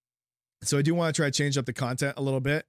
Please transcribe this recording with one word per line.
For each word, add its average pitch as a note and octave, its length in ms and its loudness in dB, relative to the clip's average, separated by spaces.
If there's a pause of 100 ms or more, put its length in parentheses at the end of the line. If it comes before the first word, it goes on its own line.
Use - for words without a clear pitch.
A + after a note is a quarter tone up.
(640)
So - 160 0
I C#3+ 40 4
do D#3+ 120 4
wanna E3+ 200 2
try D#3+ 120 2
to C3+ 60 0
change C#3+ 240 0
up C3+ 80 0
the B2 80 -6
content B2+ 460 -2
a C3+ 40 -4
little C3+ 180 0
bit C#3+ 280 0